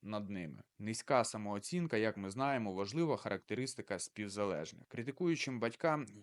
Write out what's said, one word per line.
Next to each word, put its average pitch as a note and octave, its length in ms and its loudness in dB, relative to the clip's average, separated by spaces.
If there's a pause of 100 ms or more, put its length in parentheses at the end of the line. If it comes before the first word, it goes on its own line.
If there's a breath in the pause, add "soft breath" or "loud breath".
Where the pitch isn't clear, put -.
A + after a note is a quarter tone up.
над G#2 280 -4
ними. E2 340 -6 (160)
Низька A2+ 440 4
самооцінка, A2 760 0
як G#2+ 200 4
ми G2 120 -4
знаємо, A#2+ 440 0
важлива A2+ 440 2
характеристика G#2 840 -2
співзалежних. G2 880 -2
Критикуючим C3+ 720 0
батькам C#3+ 460 2 (180)